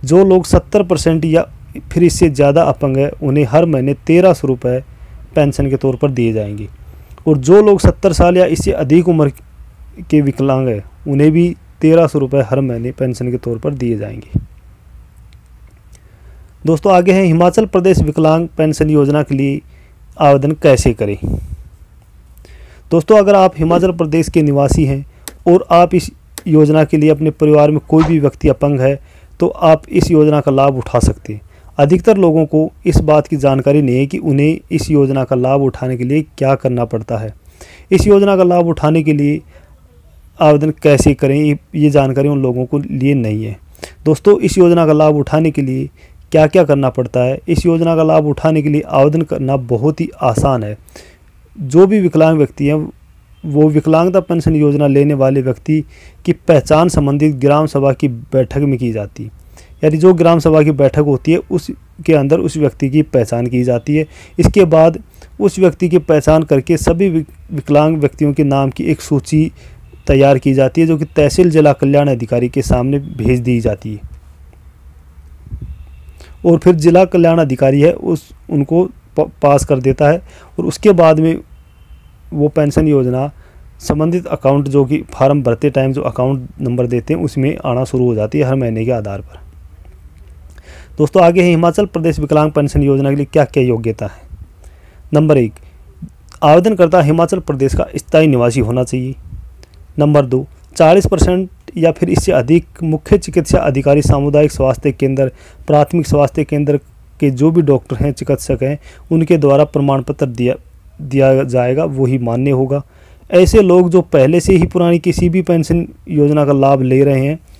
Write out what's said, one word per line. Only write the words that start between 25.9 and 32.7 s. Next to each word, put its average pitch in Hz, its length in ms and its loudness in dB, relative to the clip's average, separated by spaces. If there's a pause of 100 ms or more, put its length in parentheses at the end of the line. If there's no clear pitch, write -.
इस - 160 -2 (360)
योजना 156 380 4
के 156 120 -2
लिए 151 140 2
अपने 151 200 0
परिवार 151 400 2
में 151 180 -2
कोई 160 160 4
भी 160 140 0
व्यक्ति 143 300 -2
अपंग 143 320 -2
है, 135 200 -2 (400)
तो 170 80 0
आप 160 400 2
इस - 220 0
योजना 151 300 2
का 143 100 -2
लाभ 135 260 0
उठा 120 220 -4
सकते - 340 -2
हैं। 107 80 -14 (380)
अधिकतर 180 380 2
लोगों 160 300 2
को 156 260 -2 (140)